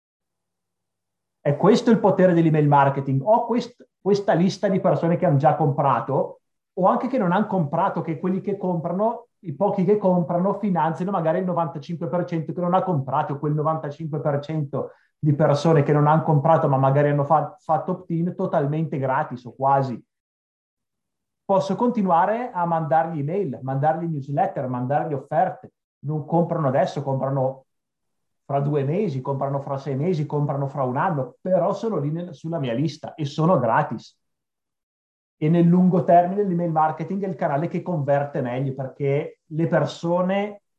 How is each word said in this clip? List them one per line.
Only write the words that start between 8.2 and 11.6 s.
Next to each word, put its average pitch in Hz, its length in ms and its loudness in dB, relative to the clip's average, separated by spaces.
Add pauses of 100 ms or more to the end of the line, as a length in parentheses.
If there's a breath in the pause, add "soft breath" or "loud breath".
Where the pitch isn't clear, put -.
che 196 160 -4
comprano, 180 680 -4 (180)
i 156 100 -10
pochi 190 300 0
che 208 140 4
comprano 180 560 0
finanziano 175 560 -2
magari 170 300 0
il 190 40 -2
novantacinque 165 640 -4